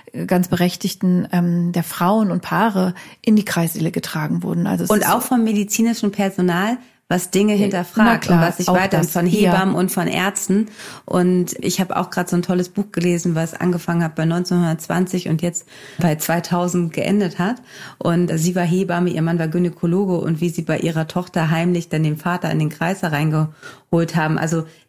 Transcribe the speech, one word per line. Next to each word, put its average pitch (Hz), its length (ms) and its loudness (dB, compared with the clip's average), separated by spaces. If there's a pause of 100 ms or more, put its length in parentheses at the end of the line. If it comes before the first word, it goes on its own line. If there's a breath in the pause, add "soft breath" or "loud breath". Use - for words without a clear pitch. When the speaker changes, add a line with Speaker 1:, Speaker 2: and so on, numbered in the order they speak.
(120)
Speaker 1:
äh, 165 160 -8
ganz 180 200 2
berechtigten, 180 840 0
ähm, 175 400 2
der 170 120 0
Frauen 202 460 2
und 175 140 -2
Paare 185 500 0 (280 loud breath)
in 220 140 4
die 208 100 4
Kreissäle 165 440 -2
getragen 170 540 -4
wurden. 170 240 -2
Also 180 160 -2
es 180 80 0
Speaker 2:
Und 214 80 4
Speaker 1:
ist - 100 0
Speaker 2:
auch 226 120 2
Speaker 1:
so - 80 -6
Speaker 2:
vom 240 140 2
medizinischem 220 680 0
Personal, 196 680 0 (320 loud breath)
was 180 200 -2
Dinge 208 240 2
Speaker 1:
Ja, 202 60 2
Speaker 2:
hinterfragt 202 480 2
Speaker 1:
na 233 100 4
klar, 175 220 4
Speaker 2:
und 165 80 4
was 175 100 -2
sich 180 120 -2
Speaker 1:
auch 180 60 4
Speaker 2:
weiterhin 180 300 2
Speaker 1:
das. - 60 -4
Speaker 2:
von 175 160 2
Speaker 1:
Ja. 185 240 4
Speaker 2:
Hebammen 190 240 2
und 185 160 0
von 175 160 -2
Ärzten. 196 600 0 (380 loud breath)
Und 180 540 2
ich - 200 -2
habe 185 180 -2
auch 175 120 -4
grad 175 200 -4
so 175 80 2
ein 175 40 2
tolles 180 280 0
Buch 202 220 -6
gelesen, 170 440 0
was 165 180 -2
angefangen 170 500 0
hat 156 120 -4
bei 160 100 0
neunzehnhundertzwanzig 175 1040 0
und 160 140 0
jetzt 175 260 -4 (320 loud breath)
bei 160 160 4
zweitausend 175 800 0
geendet 185 460 0
hat. 214 220 -2 (380 loud breath)
Und 175 340 0
sie 165 220 0
war 175 80 0
Hebamme, 180 460 0
ihr 160 120 -2
Mann 165 160 0
war 160 120 0
Gynäkologe 175 680 0
und 160 240 -2
wie 175 80 0
sie 165 140 -6
bei 156 160 -2
ihrer 160 280 -2
Tochter 170 440 -2
heimlich 170 380 0
dann 156 140 0
den 151 140 0
Vater 175 320 -2
in 156 80 0
den 156 120 0
Kreis 180 340 -4
reingeholt 156 1120 -2
haben. 156 240 2
Also 165 240 -2 (260 loud breath)